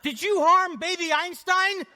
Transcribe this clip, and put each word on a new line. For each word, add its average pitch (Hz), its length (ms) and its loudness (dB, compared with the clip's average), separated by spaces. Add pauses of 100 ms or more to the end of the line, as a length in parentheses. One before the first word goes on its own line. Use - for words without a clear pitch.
Did 269 200 -6
you 392 200 0
harm 349 360 4
baby 339 360 -4
Einstein? 370 720 -2 (100)